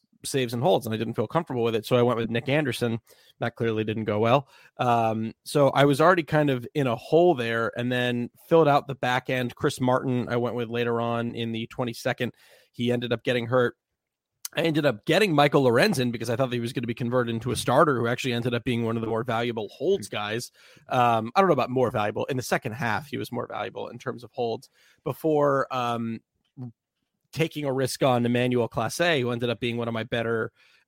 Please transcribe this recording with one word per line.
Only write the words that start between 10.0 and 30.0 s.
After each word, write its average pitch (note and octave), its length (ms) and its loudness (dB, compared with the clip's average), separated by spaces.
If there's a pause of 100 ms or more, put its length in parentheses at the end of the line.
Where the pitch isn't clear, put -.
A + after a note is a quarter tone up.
I B2 80 -2
went A#2 180 -2
with A#2+ 140 -6
later A#2 320 -2
on A#2 340 -2
in A#2 180 -6
the A2+ 160 -6
twenty-second. B2 680 -6 (380)
He A#2+ 200 -2
ended A#2+ 200 -2
up A#2 120 -4
getting B2 220 0
hurt. A#2+ 280 2 (800)
I - 60 -2
ended D#3+ 240 0
up A#2+ 220 0
getting G3 280 2
Michael D3 300 4
Lorenzen B2+ 480 4
because A2+ 160 -6
I A#2 80 0
thought C3 140 0
that B2 60 -4
he A#2+ 40 -2
was A#2 140 -6
gonna A#2+ 120 -4
be A#2 80 -4
converted A#2+ 400 -2
into A2+ 180 -4
a A2 40 -2
starter, C#3 420 4
who A#2 80 0
actually B2 280 -2
ended A#2+ 200 -2
up A#2 100 -4
being A#2 200 0
one A2+ 120 -2
of A2+ 40 -2
the A2 80 -4
more A2+ 160 -2
valuable A2+ 460 -2
holds E3 380 -2
guys. A2 440 -6 (380)
Um, A#2+ 440 2
I G3 60 4
don't F#3+ 80 4
know D#3+ 60 4
about C#3+ 160 0
more B2 200 2
valuable. G#2+ 360 -2
In C3+ 100 -4
the B2 60 -4
second C3+ 300 -4
half, A#2 360 -4
he B2 80 -8
was A2+ 160 -8
more A#2+ 140 -6
valuable A2 420 -8
in A#2 100 -16
terms A#2+ 240 -10
of A2+ 100 -20
holds A#2 360 -6 (360)
before, C#3+ 680 2
um, A#2 460 -4 (1120)
taking D3+ 320 -4
a C3+ 80 -2
risk C3 300 -2
on B2 240 4
Emmanuel A#2+ 420 2
Clase, D3 520 0
who A#2+ 100 -2
ended A#2+ 180 -4
up A#2 100 -4
being A#2 200 -4
one A#2 100 -4
of A2+ 60 -6
my A2+ 80 -4